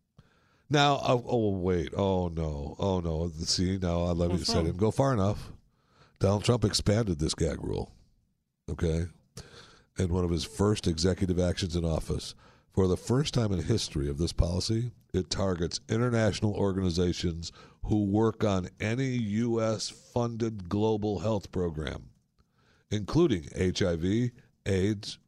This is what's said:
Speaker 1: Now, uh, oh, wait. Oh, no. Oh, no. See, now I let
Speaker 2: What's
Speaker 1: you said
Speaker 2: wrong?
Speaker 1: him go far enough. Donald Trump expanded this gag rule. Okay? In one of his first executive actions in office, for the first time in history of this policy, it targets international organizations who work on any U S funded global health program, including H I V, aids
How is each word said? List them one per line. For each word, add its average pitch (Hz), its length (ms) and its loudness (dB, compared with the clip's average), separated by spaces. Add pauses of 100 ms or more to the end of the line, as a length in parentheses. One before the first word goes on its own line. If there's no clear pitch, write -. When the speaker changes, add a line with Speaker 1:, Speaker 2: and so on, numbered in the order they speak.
(680)
Speaker 1:
Now, 143 260 4
uh, 127 300 2
oh, 110 260 2
wait. 90 440 0
Oh, 95 340 2
no. 76 500 -4
Oh, 95 200 0
no. 85 300 -2 (140)
See, 95 340 0
now 87 280 0
I 87 60 0
let 87 180 0
Speaker 2:
What's 90 120 0
Speaker 1:
you - 40 -8
said - 120 -2
Speaker 2:
wrong? 82 100 2
Speaker 1:
him 87 100 -2
go 107 140 2
far 139 220 2
enough. 104 380 -2 (680)
Donald 98 240 4
Trump 117 220 2
expanded 101 540 2
this 78 160 0
gag 71 280 -2
rule. - 280 -6 (760)
Okay? 82 360 0 (960)
In 95 120 2
one 90 140 2
of 85 60 0
his 80 120 0
first 104 440 0
executive 87 520 2
actions 87 360 0
in 85 100 0
office, - 480 -4 (380)
for 95 160 2
the 90 100 2
first 135 380 0
time 110 160 2
in 87 100 0
history 76 480 -2
of 69 80 -4
this 82 160 -2
policy, 113 580 0 (220)
it 92 160 -2
targets 87 500 -2 (100)
international 110 640 2
organizations 90 960 0 (320)
who 107 220 2
work 107 380 2
on 95 260 0 (100)
any 120 300 -2
U 113 520 0
S 110 280 -2
funded 113 800 -4
global 104 500 0
health 104 320 -2
program, 76 580 -4 (800)
including 104 640 2
H 92 300 0
I 87 120 2
V, 104 360 0 (340)
aids 101 640 -2